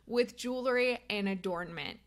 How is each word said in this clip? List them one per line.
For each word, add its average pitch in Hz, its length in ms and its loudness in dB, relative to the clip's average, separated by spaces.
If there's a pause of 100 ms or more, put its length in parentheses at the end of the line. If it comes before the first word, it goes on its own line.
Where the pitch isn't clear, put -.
with 240 300 0
jewelry 247 640 2 (100)
and 202 180 0
adornment 175 800 -4